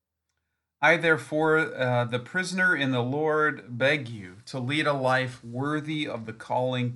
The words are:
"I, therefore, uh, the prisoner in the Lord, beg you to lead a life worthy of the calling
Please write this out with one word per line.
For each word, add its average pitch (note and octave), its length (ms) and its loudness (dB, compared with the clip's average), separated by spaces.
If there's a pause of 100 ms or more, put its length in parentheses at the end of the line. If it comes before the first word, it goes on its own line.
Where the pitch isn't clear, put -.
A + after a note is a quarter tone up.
(800)
"I, D#3+ 180 6
therefore, D#3 600 2
uh, B2 480 0
the A#2+ 140 -2
prisoner F#3 560 0
in C#3 160 0
the B2+ 100 0
Lord, D3 800 0
beg C3+ 300 2
you G2+ 360 -14
to C3+ 140 -8
lead C#3+ 260 -2
a D3 80 2
life B2+ 500 0
worthy D3 640 -4
of A2 200 -8
the A2 60 -10
calling B2 640 -2